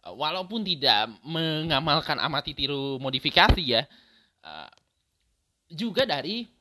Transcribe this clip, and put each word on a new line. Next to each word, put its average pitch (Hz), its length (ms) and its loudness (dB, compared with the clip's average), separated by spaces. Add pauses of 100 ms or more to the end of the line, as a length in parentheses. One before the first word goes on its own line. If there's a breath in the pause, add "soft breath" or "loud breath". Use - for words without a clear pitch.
eh, 87 80 -14
walaupun 180 500 -4
tidak 131 460 2 (160)
mengamalkan 156 960 0
amati 143 340 -4
tiru 139 460 -2
modifikasi 156 580 4
ya, 120 220 2 (640 soft breath)
eh, 78 240 -16 (960)
juga 214 400 -2
dari 190 400 -4 (120)